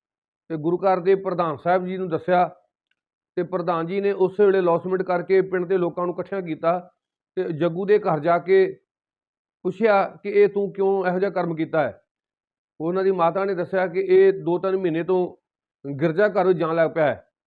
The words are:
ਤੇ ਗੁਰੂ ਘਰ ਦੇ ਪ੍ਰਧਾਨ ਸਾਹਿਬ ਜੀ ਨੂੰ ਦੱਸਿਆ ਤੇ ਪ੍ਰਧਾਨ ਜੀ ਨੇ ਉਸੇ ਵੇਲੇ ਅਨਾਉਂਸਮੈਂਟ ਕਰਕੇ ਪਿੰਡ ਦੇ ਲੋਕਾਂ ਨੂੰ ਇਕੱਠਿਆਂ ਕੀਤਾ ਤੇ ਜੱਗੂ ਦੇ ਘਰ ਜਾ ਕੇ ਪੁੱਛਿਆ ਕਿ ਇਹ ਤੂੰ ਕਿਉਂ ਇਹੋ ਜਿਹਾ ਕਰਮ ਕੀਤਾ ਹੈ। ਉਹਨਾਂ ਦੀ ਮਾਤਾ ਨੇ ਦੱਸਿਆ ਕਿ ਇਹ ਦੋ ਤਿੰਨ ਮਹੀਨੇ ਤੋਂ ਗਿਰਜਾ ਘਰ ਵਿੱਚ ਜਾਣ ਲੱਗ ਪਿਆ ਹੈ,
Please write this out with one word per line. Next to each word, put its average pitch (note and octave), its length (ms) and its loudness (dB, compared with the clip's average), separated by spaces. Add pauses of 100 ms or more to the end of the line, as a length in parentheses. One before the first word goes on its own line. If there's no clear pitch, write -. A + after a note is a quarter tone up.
(480)
ਤੇ E3 80 -8
ਗੁਰੂ D#3+ 200 -2
ਘਰ F#3 240 2
ਦੇ F#3+ 140 2
ਪ੍ਰਧਾਨ F3 420 -2
ਸਾਹਿਬ F3+ 300 0
ਜੀ F#3 100 -8
ਨੂੰ F#3 120 -6
ਦੱਸਿਆ E3+ 420 0 (840)
ਤੇ F3 60 -2
ਪ੍ਰਧਾਨ E3+ 440 -4
ਜੀ G3 140 -4
ਨੇ G3+ 120 0
ਉਸੇ F#3 340 2
ਵੇਲੇ F#3+ 120 4
ਅਨਾਉਂਸਮੈਂਟ F#3 440 0
ਕਰਕੇ F#3 380 0
ਪਿੰਡ F#3 260 -2
ਦੇ F#3+ 120 0
ਲੋਕਾਂ F3 280 -2
ਨੂੰ F3 80 -4
ਇਕੱਠਿਆਂ F#3 280 -8
ਕੀਤਾ E3+ 480 -2 (460)
ਤੇ F#3 160 -4
ਜੱਗੂ E3+ 340 -2
ਦੇ G#3 120 4
ਘਰ F#3 220 -2
ਜਾ E3+ 180 2
ਕੇ F#3+ 420 2 (840)
ਪੁੱਛਿਆ G3 600 0
ਕਿ G3+ 80 -8
ਇਹ G3+ 180 4
ਤੂੰ G3+ 240 -4
ਕਿਉਂ F#3+ 340 0
ਇਹੋ F3+ 120 0
ਜਿਹਾ G3 120 -2
ਕਰਮ E3+ 240 -4
ਕੀਤਾ D#3 280 -2
ਹੈ। A2+ 180 -4 (800)
ਉਹਨਾਂ F3+ 240 -2
ਦੀ F#3+ 60 2
ਮਾਤਾ F3+ 340 0
ਨੇ G3 100 -2
ਦੱਸਿਆ F3+ 320 -2
ਕਿ F3+ 140 -4
ਇਹ F#3+ 320 6
ਦੋ E3 260 -2
ਤਿੰਨ F#3+ 180 -2
ਮਹੀਨੇ E3+ 260 -2
ਤੋਂ F3+ 340 -2 (640)
ਗਿਰਜਾ E3+ 280 2
ਘਰ F#3 180 0
ਵਿੱਚ F3+ 120 2
ਜਾਣ D#3+ 160 -2
ਲੱਗ E3 200 2
ਪਿਆ D#3 120 2
ਹੈ, A#2 200 -4 (200)